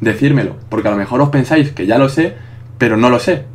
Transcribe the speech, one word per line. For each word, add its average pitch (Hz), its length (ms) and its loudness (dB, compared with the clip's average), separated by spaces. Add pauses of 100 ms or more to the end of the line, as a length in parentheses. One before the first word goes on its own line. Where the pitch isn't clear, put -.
decírmelo, 113 540 0 (120)
porque 110 200 -2
a - 20 2
lo 101 80 0
mejor 123 240 0
os 147 80 2
pensáis 143 420 0
que 90 140 -6
ya 110 100 2
lo 135 140 4
sé, 165 240 0 (420)
pero 110 220 2
no 120 100 6
lo 123 100 4
sé, 170 360 -2